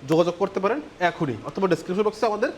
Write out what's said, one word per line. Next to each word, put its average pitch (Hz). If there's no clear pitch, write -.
যোগাযোগ 170
করতে 196
পারেন 226
এখনই, 147
অথবা 190
ডেসক্রিপশন 180
বক্সে 214
আমাদের 214